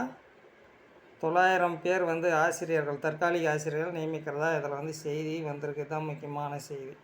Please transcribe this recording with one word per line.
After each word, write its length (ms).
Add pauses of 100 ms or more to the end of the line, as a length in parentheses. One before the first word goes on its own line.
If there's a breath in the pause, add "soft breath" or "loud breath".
(1200)
தொள்ளாயிரம் 600
பேர் 220
வந்து 300
ஆசிரியர்கள், 680
தற்காலிக 520
ஆசிரியர்கள் 440
நியமிக்கிறதா 580
இதுல 160
வந்து 240
செய்தி 500
வந்திருக்கு. 440
தான் 160
முக்கியமான 560
செய்தி. 340 (100)